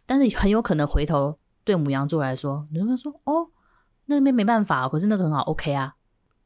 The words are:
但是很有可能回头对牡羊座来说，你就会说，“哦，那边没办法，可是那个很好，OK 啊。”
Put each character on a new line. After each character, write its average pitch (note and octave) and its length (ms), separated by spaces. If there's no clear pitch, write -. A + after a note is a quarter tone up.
但 C4+ 140
是 C4 180
很 G3 140
有 A3 100
可 G3+ 140
能 D3+ 100
回 D3 200
头 D3 340
对 G#3 120
牡 D3+ 140
羊 C#3 180
座 D#3 140
来 C3 140
说， D3 360
你 D#3 60
就 F#3 80
会 B3 120
说 D4 260
，“哦， E4 260
那 C#4+ 120
边 C4+ 160
没 A3+ 80
办 A3 200
法， C3 260
可 D#3 100
是 F#3+ 80
那 G#3+ 80
个 F#3 80
很 D#3 80
好， C#3+ 120
OK D3+ 300
啊。” C3+ 220